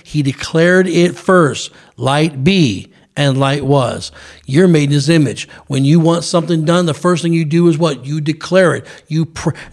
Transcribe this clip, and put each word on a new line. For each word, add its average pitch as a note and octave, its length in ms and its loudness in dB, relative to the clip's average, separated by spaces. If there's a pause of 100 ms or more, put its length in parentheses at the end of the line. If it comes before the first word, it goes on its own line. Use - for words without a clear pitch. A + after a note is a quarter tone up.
he D3+ 180 -4
declared E3+ 640 2
it F3 300 0
first, E3 540 -2 (280)
"Light C#3 460 -2
be," C#3 480 0 (240)
and C#3 200 0
light C#3 280 -2
was. C3+ 480 -2 (340)
You're E3 220 2
made D#3 160 4
in C#3+ 60 0
his D3 180 0
image. D3+ 400 0 (180)
When C3+ 180 -2
you D3+ 140 4
want E3 240 2
something E3 420 -2
done, E3+ 220 0
the D3+ 80 -2
first F3+ 260 -2
thing E3+ 120 -2
you E3 120 0
do E3 220 2
is E3 100 2
what? D3 300 -4
You D3+ 140 -6
declare D#3 560 0
it. A2+ 100 -10 (220)
You D#3 180 -2
pr-, - 240 -6 (220)